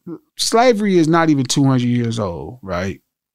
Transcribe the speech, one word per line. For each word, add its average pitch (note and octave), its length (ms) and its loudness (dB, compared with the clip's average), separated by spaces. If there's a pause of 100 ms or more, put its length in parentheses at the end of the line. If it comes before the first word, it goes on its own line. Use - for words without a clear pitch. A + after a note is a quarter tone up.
(380)
slavery G#3+ 600 2
is D#3+ 100 4
not E3 220 2
even C#3 160 2
two C#3 200 0
hundred B2+ 220 2
years A#2+ 320 -2
old, F2+ 420 -8
right? F#2+ 400 -6 (340)